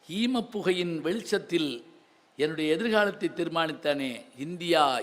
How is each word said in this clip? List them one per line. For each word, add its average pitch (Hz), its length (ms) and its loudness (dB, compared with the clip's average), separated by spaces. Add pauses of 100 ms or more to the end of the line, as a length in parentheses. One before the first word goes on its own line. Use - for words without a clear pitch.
(100)
ஈமப்புகையின் 185 880 -2
வெளிச்சத்தில் 160 840 -2 (520)
என்னுடைய 156 380 0
எதிர்காலத்தை 208 540 2
தீர்மானித்தானே." 147 960 -2 (140)
இந்தியா 156 640 2